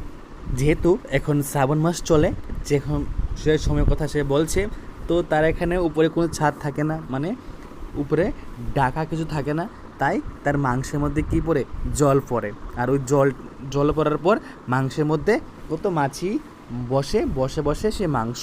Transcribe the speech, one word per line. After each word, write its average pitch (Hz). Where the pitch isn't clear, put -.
যেহেতু 160
এখন 143
শ্রাবণ 143
মাস 165
চলে, 165
যে 143
এখন 143
সে 156
সময়ের 147
কথা 156
সে 147
বলছে, 156
তো 170
তার 156
এখানে 170
উপরে 160
কোনো 165
ছাদ 147
থাকে 151
না, 156
মানে 147
উপরে 151
ঢাকা 139
কিছু 160
থাকে 151
না, 165
তাই 147
তার 143
মাংসের 135
মধ্যে 147
কি -
পড়ে? 156
জল 139
পড়ে। 107
আর 123
ওই 139
জল, 139
জল 143
পড়ার 151
পর 175
মাংসের 131
মধ্যে 151
কত 160
মাছি 160
বসে, 139
বসে 131
বসে 151
সে 202
মাংস 120